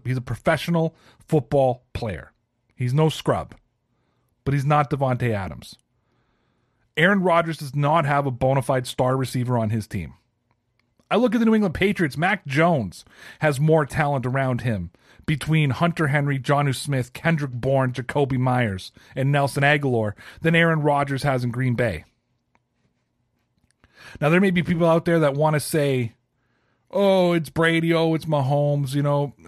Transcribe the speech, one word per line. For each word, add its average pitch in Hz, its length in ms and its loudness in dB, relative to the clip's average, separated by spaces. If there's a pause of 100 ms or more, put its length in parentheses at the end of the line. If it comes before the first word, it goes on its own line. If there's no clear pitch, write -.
he's 127 140 -4
a - 20 -8
professional 160 720 -2 (320)
football 135 680 0
player. - 400 -8 (400)
He's 123 180 -4
no 156 160 4
scrub, - 460 -4 (880)
but 135 80 -2
he's 139 140 -2
not 147 240 2
Davante 127 420 -2
Adams. 90 440 -8 (1200)
Aaron 190 240 2
Rodgers 165 340 2
does 135 180 -10
not 147 300 2
have 143 220 0
a 135 40 -4
bona 131 300 0
fide 127 260 -2
star 131 300 0
receiver 127 400 -2
on 110 140 0
his 110 160 -4
team. 90 260 -8 (1000)
I 190 60 2
look 240 180 2
at 247 40 2
the 226 80 2
New 220 80 4
England 208 200 2
Patriots. 180 440 0
Mac 190 280 -2
Jones 139 580 0 (340)
has 143 220 0
more 156 260 4
talent 143 400 -2
around 127 360 -2
him 101 280 -4 (340)
between 156 460 0
Hunter 165 380 0
Henry, 143 300 0
Jonnu 139 360 0
Smith, 135 380 -4
Kendrick 147 380 -2
Bourne, 127 420 0
Jakobi 131 460 -2
Meyers, 123 540 -2 (220)
and 139 180 0
Nelson 143 300 0
Agholor 135 500 2 (280)
than 165 140 2
Aaron 165 280 2
Rodgers 139 420 0
has 131 180 0
in 123 80 -2
Green 123 240 0
Bay. 110 300 -2 (2250)
Now, 143 100 2
there 180 100 4
may 196 100 4
be 175 120 2
people 170 240 0
out 165 180 4
there 165 160 2
that 143 140 2
want 156 200 2
to 147 60 0
say, 139 540 0 (760)
"Oh, 190 420 4
it's 170 180 0
Brady, 165 420 2
oh, 160 220 2
it's 160 100 -4
Mahomes," 143 680 0
you 143 80 0
know, 143 320 0 (140)